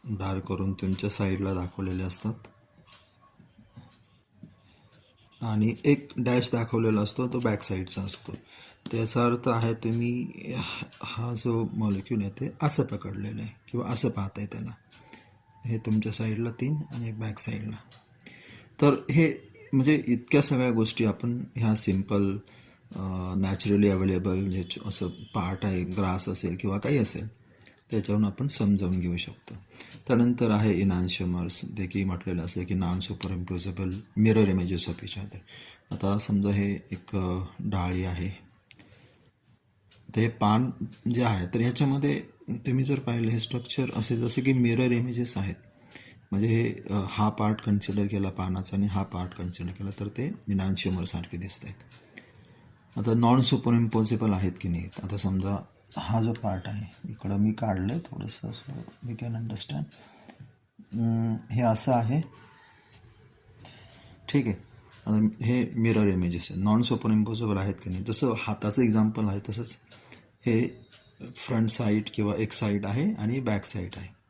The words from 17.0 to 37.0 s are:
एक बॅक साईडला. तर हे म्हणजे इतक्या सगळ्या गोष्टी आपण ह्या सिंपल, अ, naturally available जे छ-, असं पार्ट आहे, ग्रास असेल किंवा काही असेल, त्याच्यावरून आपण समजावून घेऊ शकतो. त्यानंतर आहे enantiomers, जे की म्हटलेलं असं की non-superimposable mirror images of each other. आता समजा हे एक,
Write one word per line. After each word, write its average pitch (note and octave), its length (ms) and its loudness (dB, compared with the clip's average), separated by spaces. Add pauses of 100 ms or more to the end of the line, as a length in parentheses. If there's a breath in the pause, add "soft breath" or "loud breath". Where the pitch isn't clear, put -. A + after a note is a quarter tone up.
एक A2 100 -8
बॅक G#2+ 200 -6
साईडला. G#2+ 360 -4 (1080 loud breath)
तर C#3+ 120 8 (180)
हे D#3 380 4 (240)
म्हणजे C3+ 340 4
इतक्या B2 340 4
सगळ्या B2+ 300 4
गोष्टी A2+ 340 2
आपण A#2+ 380 -2 (120)
ह्या A2 200 2
सिंपल, G2 640 2 (580 loud breath)
अ, F#2 400 -6
naturally G2+ 580 4
available F#2+ 560 2
जे F#2 140 -2
छ-, - 220 -8
असं G#2 220 -2
पार्ट F#2 580 -6
आहे, F#2 180 0
ग्रास F#2 460 0
असेल F2+ 300 -2
किंवा G2+ 200 -2
काही C#3+ 180 0
असेल, G#2+ 300 0 (640 loud breath)
त्याच्यावरून G#2 360 2
आपण B2+ 200 -2
समजावून G2 520 4
घेऊ F2 180 0
शकतो. - 360 -10 (540 loud breath)
त्यानंतर A#2+ 440 4
आहे G#2 320 4
enantiomers, F2+ 680 0
जे F#2+ 360 -2
की F#2+ 180 -2
म्हटलेलं F2 420 -2
असं - 180 -2
की F#2 100 -4
non-superimposable F2+ 1200 -2 (260)
mirror A2 260 8
images F#2 400 2
of E2+ 140 -6
each - 180 -10
other. G2+ 200 -12 (540 loud breath)
आता G2 260 0
समजा G2+ 340 2
हे G2+ 220 2 (180)
एक, - 240 -10